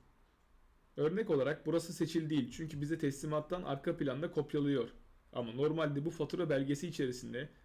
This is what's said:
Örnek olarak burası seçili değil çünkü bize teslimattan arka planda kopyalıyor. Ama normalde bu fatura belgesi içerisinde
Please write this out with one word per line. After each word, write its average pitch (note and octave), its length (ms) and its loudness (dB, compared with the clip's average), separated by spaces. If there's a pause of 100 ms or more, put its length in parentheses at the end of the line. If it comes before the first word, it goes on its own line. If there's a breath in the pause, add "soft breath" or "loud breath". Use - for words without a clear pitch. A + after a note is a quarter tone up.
(960)
Örnek F3 320 0
olarak C#3+ 360 2
burası E3+ 280 2
seçili D#3+ 360 0
değil C#3+ 220 2
çünkü D#3 300 -6
bize D#3 160 0
teslimattan D3+ 640 -2
arka C#3 340 -2
planda D3 340 -2
kopyalıyor. C#3+ 580 2 (440)
Ama A#2 200 -4
normalde D3 520 2
bu E3+ 40 0
fatura E3 400 0
belgesi C#3 380 2
içerisinde B2 600 -4 (160 soft breath)